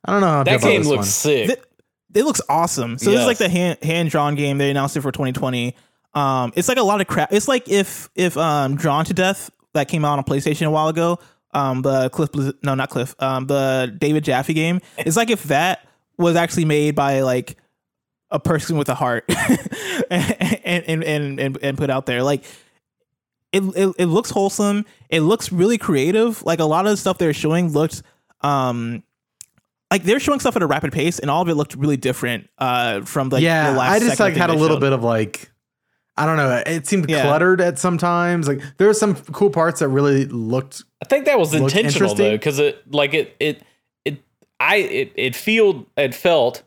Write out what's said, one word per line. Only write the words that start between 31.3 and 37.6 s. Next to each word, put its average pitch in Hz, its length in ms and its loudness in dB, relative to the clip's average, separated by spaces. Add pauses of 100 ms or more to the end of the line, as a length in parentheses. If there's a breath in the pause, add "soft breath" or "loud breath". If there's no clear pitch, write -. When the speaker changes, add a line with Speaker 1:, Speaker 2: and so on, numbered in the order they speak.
Speaker 3:
all 151 120 2
of 175 60 0
it 170 60 0
looked 147 200 -4
really 143 220 0
different, 127 520 -4 (100)
uh, 123 440 -2
from, 131 260 -4
like, 131 140 2
Speaker 1:
Yeah, 160 300 2
Speaker 3:
the 131 60 2
last 127 140 2
Speaker 1:
I 208 80 4
just, 240 160 2
Speaker 3:
second 220 80 4
Speaker 1:
like, 190 100 2
Speaker 3:
thing 160 60 0
Speaker 1:
had 175 100 2
a 165 40 2
Speaker 3:
they 156 60 2
Speaker 1:
little 156 160 4
Speaker 3:
showed. 143 40 -4
Speaker 1:
bit 139 120 2
of, 127 120 0
like, 113 460 -2 (680)
I 151 80 0
don't 160 100 2
know. 131 300 2
It 160 200 -4
seemed 185 220 0
Speaker 3:
Yeah. 151 140 2
Speaker 1:
cluttered 175 400 4